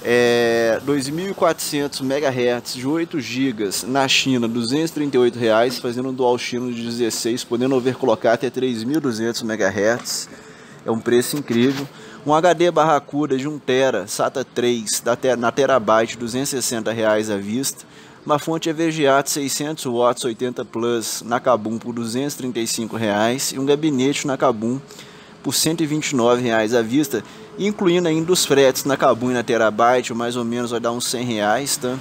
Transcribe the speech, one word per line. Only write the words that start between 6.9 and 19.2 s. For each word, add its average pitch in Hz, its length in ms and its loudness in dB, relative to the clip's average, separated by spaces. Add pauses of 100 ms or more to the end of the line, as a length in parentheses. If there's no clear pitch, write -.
podendo 127 320 0
overclockar 120 580 2
até 120 160 0
três 127 340 -2
mil 139 140 -2
e - 20 2
duzentos 117 440 -2
megahertz. 107 840 0 (560)
É - 60 -6
um 113 100 -2
preço 120 380 2
incrível. 135 500 0 (380)
Um 143 80 2
H 165 200 4
D 170 180 4
Barracuda 147 680 2
de 131 100 -4
um 151 120 -8
tera, 127 480 2
sata 123 360 -2
três, 120 560 -2
da 117 160 0
te-, 127 200 0
na 120 160 0
Terabyte, 117 640 2
duzentos 120 320 -4
e - 100 -6
sessenta 110 320 -4
reais 110 380 2
à 101 80 -2
vista. 110 500 -6 (380)
Uma 147 120 2
fonte 160 320 -4
E 160 40 -2
V 160 180 -2
G 156 160 0
A 135 140 4